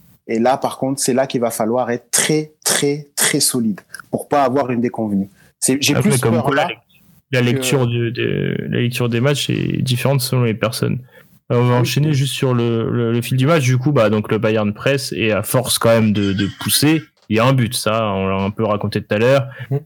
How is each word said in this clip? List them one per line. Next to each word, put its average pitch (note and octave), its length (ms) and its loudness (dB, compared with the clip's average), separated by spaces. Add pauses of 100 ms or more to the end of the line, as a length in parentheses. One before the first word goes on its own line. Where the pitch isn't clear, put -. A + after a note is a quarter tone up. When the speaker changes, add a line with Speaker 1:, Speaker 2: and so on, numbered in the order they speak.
(300)
Speaker 1:
Et A2+ 100 0
là, B2 160 4
par - 220 -4
contre, C3+ 240 -2
c'est C3 120 0
là C3 140 0
qu'il B2+ 140 -4
va A#2 100 0
falloir A#2 400 -2
être - 200 -6
très, D#3 420 -2 (100)
très, D3 540 -2
très - 240 0
solide A2 400 0 (280)
pour - 200 -6
pas C#3+ 160 2
avoir B2+ 260 0
une A#2 80 -2
déconvenue. G#2 500 -2 (300)
C'est, C3+ 220 0
j'ai C#3+ 140 0
Speaker 2:
Après, B2+ 160 2
Speaker 1:
plus C3 100 2
Speaker 2:
comme A#2 140 2
Speaker 1:
peur A2+ 100 0
Speaker 2:
quoi, C#3+ 100 0
Speaker 1:
là D3 120 2 (640)
Speaker 2:
la, B2+ 80 2
la B2 40 2
Speaker 1:
que B2 80 2
Speaker 2:
lecture B2+ 340 0
du, A#2+ 260 -2
de, G2 420 -2 (140)
la A2+ 100 0
lecture B2 300 0
des A#2 100 0
matchs C3+ 300 0
est G1+ 320 -2
différente B2+ 400 0
selon B2+ 220 0
les A2+ 100 2
personnes. A#2 460 -2 (520)
Euh, B2 80 2
on A#2+ 60 4
va B2 100 4
Speaker 1:
Oui. B2 60 4
Speaker 2:
enchaîner C#3+ 320 0
juste C3+ 200 0
sur C3 200 0
le, A#2 360 0
le, A#2 220 0
le A#2+ 100 0
fil C3 140 -4
du B2+ 100 2
match. D#3 180 4
Du B2+ 140 2
coup, C#3 140 0
bah, A2+ 180 4
donc G#2+ 220 0
le A2 60 2
Bayern G#2+ 360 0
presse C3+ 420 -2
et G#2+ 180 0
à G2 100 0
force - 340 -2
quand A#2 120 2
même A2+ 240 4
de, G2+ 180 0
de G2 160 -2 (140)
pousser, D3+ 400 2 (260)
il G#2+ 80 -2
y A2 40 2
a A#2 60 4
un C3 60 4
but. B2+ 220 2
Ça, G#2+ 400 -2
on F#2+ 140 0
l'a F#2+ 80 0
un G2 140 -2
peu G#2 140 -4
raconté G#2 380 -2
tout - 120 -6
à G#2 40 2
l'heure. B2+ 320 2 (200)
Speaker 3:
Mm. C3+ 60 -2 (100)